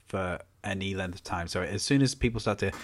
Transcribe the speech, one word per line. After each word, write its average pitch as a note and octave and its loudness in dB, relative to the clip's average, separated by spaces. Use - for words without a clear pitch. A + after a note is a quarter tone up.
for F#2 -2
any G2 -2
length F#2 -4
of - -16
time. F2 -4
So - -2
as F#2+ -2
soon C#3 6
as C3 4
people A#2 0
start G#2 0
to G2 2